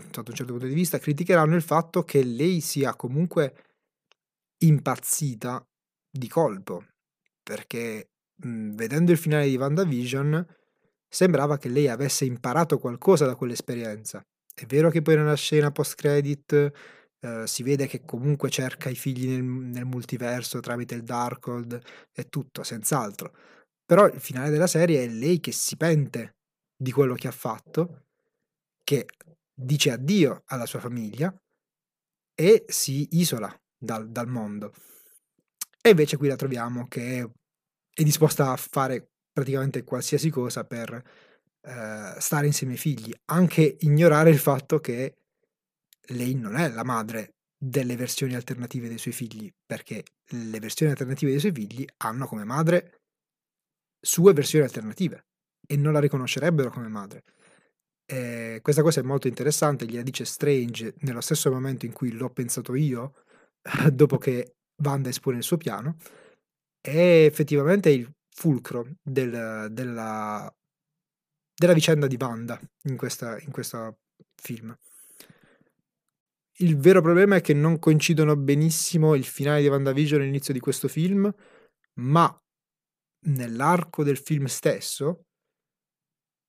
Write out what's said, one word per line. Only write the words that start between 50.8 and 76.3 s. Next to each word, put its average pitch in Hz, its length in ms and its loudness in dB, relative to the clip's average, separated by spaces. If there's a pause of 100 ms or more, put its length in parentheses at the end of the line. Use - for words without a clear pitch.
alternative 135 400 -4
dei 139 80 0
suoi 185 140 -2
figli 117 320 -10 (120)
hanno 123 300 -6
come 107 160 -10
madre 165 580 -2 (1000)
sue 185 300 6
versioni 147 320 2
alternative 113 640 -6 (380)
e 143 120 -2
non 147 160 2
la 147 60 4
riconoscerebbero 139 720 0
come 120 160 -10
madre. 104 360 -14 (800)
E 117 560 -8
questa 147 200 4
cosa 156 180 4
è 123 40 -4
molto 135 240 -2
interessante, 127 580 0
gliela 120 160 -8
dice 123 240 -8
Strange 120 760 -2
nello 123 200 -4
stesso - 300 0
momento 131 340 -4
in 117 80 -8
cui 123 180 -6
l'ho 117 180 -6
pensato 123 460 -6
io, 135 380 -2 (480)
<laughs> 151 320 2
dopo 131 240 4
che 123 380 -4 (280)
Wanda 139 260 -2
espone 123 280 -4
il 120 60 -6
suo - 140 -2
piano, 127 400 -6 (840)
è 160 440 6
effettivamente 151 680 4
il 123 200 2 (220)
fulcro 127 680 -2
del, 117 680 -4
della, 110 800 -8 (1000)
della 175 200 6
vicenda 156 340 4
di 131 120 -2
Wanda 117 400 -8 (260)
in 135 120 -4
questa, 117 420 -8
in 135 120 -16
questo 113 480 -10 (420)
film. 113 340 -14 (1900)